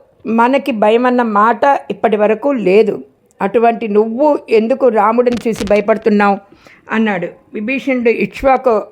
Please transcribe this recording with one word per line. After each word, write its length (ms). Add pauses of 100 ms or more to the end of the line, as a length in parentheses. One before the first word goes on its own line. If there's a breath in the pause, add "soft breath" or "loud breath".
(260)
మనకి 460
భయమన్న 500
మాట 420 (260)
ఇప్పటి 260
వరకు 320
లేదు. 560 (380)
అటువంటి 460
నువ్వు 500 (120)
ఎందుకు 380
రాముడిని 600
చూసి 160
భయపడుతున్నావు?" 760 (520 soft breath)
అన్నాడు. 380 (260)
విభీషణుడు 560
ఇక్ష్వాకు 800